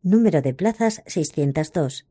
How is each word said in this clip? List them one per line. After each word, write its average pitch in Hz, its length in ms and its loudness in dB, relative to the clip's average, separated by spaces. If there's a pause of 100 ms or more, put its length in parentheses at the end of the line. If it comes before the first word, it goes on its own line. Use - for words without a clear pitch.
Número 185 400 4
de 131 120 -2
plazas, 220 520 -2
seiscientas 151 680 -4
dos. 143 380 -4